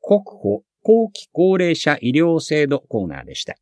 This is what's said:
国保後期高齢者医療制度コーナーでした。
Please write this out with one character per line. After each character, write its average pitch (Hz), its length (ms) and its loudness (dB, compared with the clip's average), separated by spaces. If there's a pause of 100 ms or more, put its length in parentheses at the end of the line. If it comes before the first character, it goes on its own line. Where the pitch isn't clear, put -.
国 202 240 2
保 - 380 -4 (200)
後 220 280 4
期 - 220 -20
高 185 260 2
齢 170 180 0
者 147 240 -2
医 120 120 -2
療 165 280 2
制 151 260 -2
度 139 140 -2
コ 104 240 -6
ー 87 40 -8
ナ 69 140 -12
ー - 40 -18
で - 80 -18
し - 100 -10
た。 - 180 -14